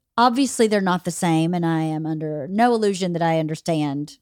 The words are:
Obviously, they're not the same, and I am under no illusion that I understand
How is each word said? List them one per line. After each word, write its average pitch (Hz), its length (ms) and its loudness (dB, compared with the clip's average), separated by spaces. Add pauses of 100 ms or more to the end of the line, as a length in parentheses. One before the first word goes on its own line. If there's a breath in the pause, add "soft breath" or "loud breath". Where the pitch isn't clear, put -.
(160)
Obviously, 240 500 2
they're 208 140 2
not 180 240 0
the 185 60 -4
same, 165 440 0
and 170 120 0
I 165 160 0
am 156 240 -4
under 156 420 -6
no 226 240 2
illusion 202 400 0
that 170 100 -4
I 165 160 2
understand 151 840 -4